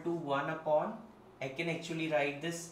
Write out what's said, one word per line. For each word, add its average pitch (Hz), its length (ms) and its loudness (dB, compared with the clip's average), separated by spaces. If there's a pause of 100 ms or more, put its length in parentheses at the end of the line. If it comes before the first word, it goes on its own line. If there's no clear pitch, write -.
to 170 80 0
one 143 380 0
upon, 156 440 4 (480)
I 135 80 -4
can 165 200 -2
actually 160 420 -2
write 143 280 2
this 170 320 -4